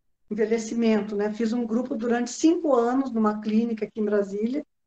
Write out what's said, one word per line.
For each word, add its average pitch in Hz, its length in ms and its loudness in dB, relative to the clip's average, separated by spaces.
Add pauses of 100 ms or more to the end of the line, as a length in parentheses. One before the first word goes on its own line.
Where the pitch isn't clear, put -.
(280)
envelhecimento, 220 840 0
né? 208 180 -2
Fiz 220 200 -2
um 240 120 -2
grupo 247 300 -2
durante 240 360 -2
cinco 330 440 2
anos 240 380 2
numa 214 280 2
clínica 220 440 0
aqui 220 160 -6
em 214 40 0
Brasília, 208 600 0 (220)